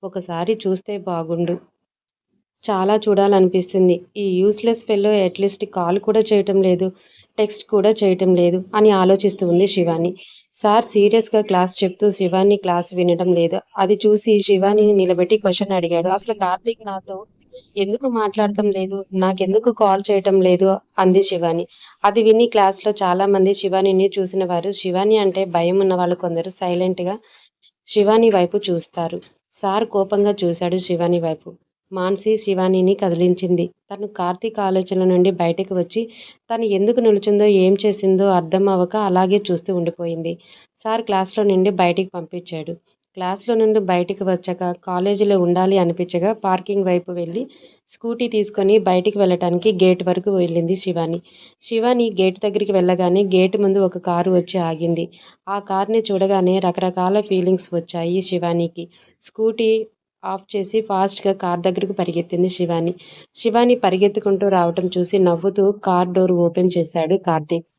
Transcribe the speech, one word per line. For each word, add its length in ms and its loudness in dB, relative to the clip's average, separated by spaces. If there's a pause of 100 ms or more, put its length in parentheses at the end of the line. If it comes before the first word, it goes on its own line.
ఒకసారి 520 -6
చూస్తే 440 -6
బాగుండు. 560 -4 (1080)
చాలా 320 0
చూడాలనిపిస్తుంది. 1000 2 (200)
ఈ 80 -6 (120)
యూస్‌లెస్ 500 0
ఫెల్లో 320 0
అట్‌లీస్ట్ 460 -2
కాల్ 360 -2
కూడా 200 0
చేయటం 420 2
లేదు, 240 2 (520)
టెక్స్ట్ 320 -4
కూడా 200 4
చేయటం 440 2
లేదు 240 2 (160)
అని 160 6
ఆలోచిస్తూ 580 2
ఉంది 180 4
శివాని. 440 0 (540)
సార్ 200 4
సీరియస్గా 560 2
క్లాస్ 360 0
చెప్తూ 340 -2
శివాని 460 2
క్లాస్ 380 -2
వినడం 380 2
లేదు. 260 0 (200)
అది 160 2
చూసి 440 2
శివాని 540 2
నిలబెట్టి 440 2
క్వశ్చన్ 360 -2
అడిగాడు. 360 -2
"అసలు 260 -4
కార్తీక్ 520 -4
నాతో 300 -12 (600)
ఎందుకు 320 -4
మాట్లాడటం 640 -2
లేదు, 280 -4 (140)
నాకెందుకు 600 0
కాల్ 300 2
చేయటం 380 0
లేదు?" 280 4 (300)
అంది 240 4
శివాని. 420 -2 (400)
అది 180 2
విని 240 6
క్లాస్లో 460 0
చాలా 340 0
మంది 280 4
శివానిని 540 0
చూసిన 360 -4
వారు, 280 -4
శివాని 460 0
అంటే 260 0
భయం 360 0
ఉన్న 140 2
వాళ్ళు 200 0
కొందరు 360 -6
సైలెంట్గా 680 -4 (720)
శివాని 420 2
వైపు 280 0
చూస్తారు. 640 -6 (420)
సార్ 240 -2
కోపంగా 460 0
చూశాడు 460 -2
శివాని 420 -2
వైపు. 300 -6 (420)
మాన్సి 440 -2
శివానిని 580 2
కదిలించింది. 720 0 (200)
తను 220 -12
కార్తీక్ 520 -6
ఆలోచనల 460 -2
నుండి 260 4
బయటకు 440 -2
వచ్చి 280 -4 (420)
తను 200 -6
ఎందుకు 360 0
నిల్చుందో, 460 4 (100)
ఏం 180 4
చేసిందో 540 0
అర్థం 400 2
అవ్వక 280 0
అలాగే 420 2
చూస్తూ 380 -4
ఉండిపోయింది. 560 -6 (520)
సార్ 180 -4
క్లాస్లో 420 -2
నుండి 260 2
బయటికి 440 0
పంపించాడు. 600 -12 (420)
క్లాస్లో 380 -4
నుండి 260 2
బయటికి 440 -2
వచ్చాక 400 -4 (200)
కాలేజీలో 540 0
ఉండాలి 400 2
అనిపించగా 540 -2
పార్కింగ్ 520 -2
వైపు 280 -2
వెళ్ళి 300 -8 (460)
స్కూటీ 400 -8
తీసుకొని 500 0
బయటికి 400 0
వెళ్ళటానికి 540 0
గేట్ 300 2
వరకు 280 -2
వెళ్ళింది 460 0
శివాని. 420 -6 (460)
శివాని 460 0
గేట్ 300 0
దగ్గరికి 320 -2
వెళ్ళగానే 520 2
గేట్ 320 2
ముందు 220 2
ఒక 200 0
కారు 340 -2
వచ్చి 260 0
ఆగింది. 460 -2 (440)
ఆ 100 -4
కార్ని 420 -2
చూడగానే 580 0
రకరకాల 640 0
ఫీలింగ్స్ 540 0
వచ్చాయి 480 -4
శివానికి. 640 -4 (360)
స్కూటీ 480 -2 (520)
ఆఫ్ 260 -10
చేసి 320 -4
ఫాస్ట్గా 520 -2
కార్ 280 -4
దగ్గరకు 320 -2
పరిగెత్తింది 560 -2
శివాని. 440 -2 (440)
శివాని 380 2
పరిగెత్తుకుంటూ 760 0
రావటం 380 0
చూసి 320 -2
నవ్వుతూ 460 2 (200)
కార్ 280 0
డోర్ 260 2
ఓపెన్ 340 2
చేశాడు 440 -2
కార్తీక్. 500 -2 (120)